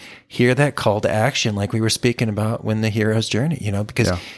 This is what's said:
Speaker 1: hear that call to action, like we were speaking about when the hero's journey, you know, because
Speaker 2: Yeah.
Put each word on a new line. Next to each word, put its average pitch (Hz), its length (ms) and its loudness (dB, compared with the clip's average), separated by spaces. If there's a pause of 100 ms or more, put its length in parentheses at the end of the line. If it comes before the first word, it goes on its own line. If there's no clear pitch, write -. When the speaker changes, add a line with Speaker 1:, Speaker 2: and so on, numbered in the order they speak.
(260)
Speaker 1:
hear 123 300 2
that 139 180 2
call 107 280 2
to - 80 -2
action, 110 440 0
like 101 180 -2
we 113 80 0
were 110 80 2
speaking 120 400 0
about 107 360 -2
when 110 160 0
the 110 80 2
hero's 110 400 2
journey, 143 320 0
you 104 100 -4
know, 101 140 -2
because 107 240 0
Speaker 2:
Yeah. 90 100 0 (200)